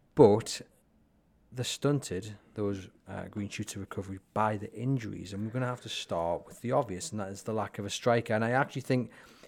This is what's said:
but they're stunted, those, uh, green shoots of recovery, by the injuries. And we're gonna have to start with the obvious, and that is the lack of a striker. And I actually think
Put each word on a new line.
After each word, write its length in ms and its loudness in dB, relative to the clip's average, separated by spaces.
but 480 8
they're 120 -4
stunted, 720 0
those, 340 -2
uh, 220 -8
green 180 -4
shoots 260 -8
of 60 -8
recovery, 380 -8
by 240 2
the 160 -10
injuries. 600 -4
And 120 -4
we're 60 -4
gonna 160 -2
have 160 -6
to 60 -12
start 580 -2
with 140 -20
the 100 -4
obvious, 400 0
and 100 -6
that 100 -6
is 120 -12
the 100 -6
lack 280 -4
of 40 -6
a 60 -6
striker. 440 2
And 100 2
I 60 2
actually 320 0
think 280 0